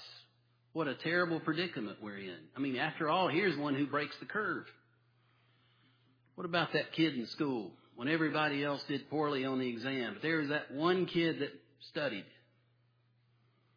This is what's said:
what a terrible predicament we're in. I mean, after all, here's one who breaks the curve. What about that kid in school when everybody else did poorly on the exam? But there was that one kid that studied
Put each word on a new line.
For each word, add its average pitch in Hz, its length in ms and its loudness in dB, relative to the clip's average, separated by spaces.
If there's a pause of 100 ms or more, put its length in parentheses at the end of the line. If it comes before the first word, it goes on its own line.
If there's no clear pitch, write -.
(720)
what - 140 0
a 127 80 0
terrible 165 440 2
predicament 151 640 -2
we're 104 160 -8
in. 87 380 -12
I 135 40 -6
mean, 135 180 -2
after 156 320 0
all, 175 180 4
here's 160 300 2
one 143 180 0
who 143 100 2
breaks 143 320 -2
the - 80 -16
curve. 202 420 -2 (1700)
What 185 100 -6
about 170 280 2
that 151 200 0
kid 160 220 4
in 120 120 -2
school 123 480 -2 (200)
when 127 120 -4
everybody 151 560 2
else 143 220 -2
did 139 240 -4
poorly 143 340 2
on 135 160 2
the 127 80 0
exam? 120 460 -2
But 101 80 -12
there 160 160 2
was 147 120 0
that 147 220 -2
one 175 340 2
kid 165 340 2
that 139 120 -2 (300)
studied 117 440 -4 (1500)